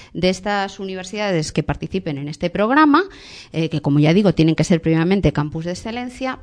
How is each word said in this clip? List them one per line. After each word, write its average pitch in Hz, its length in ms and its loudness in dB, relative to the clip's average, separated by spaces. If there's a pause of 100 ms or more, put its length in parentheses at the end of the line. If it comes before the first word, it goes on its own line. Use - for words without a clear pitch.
(140)
de 175 160 2
estas 196 500 -4
universidades 190 720 -4
que - 100 -2
participen 160 540 -6
en 139 100 -8
este 156 220 -4
programa, 285 540 4 (500)
eh, 160 160 -2
que 151 140 -4
como 143 160 2
ya 156 160 6
digo, 196 180 4
tienen 160 220 4
que 156 100 0
ser 170 160 2
previamente 165 540 2
campus 151 320 -4
de 175 60 -6
excelencia, 247 720 -8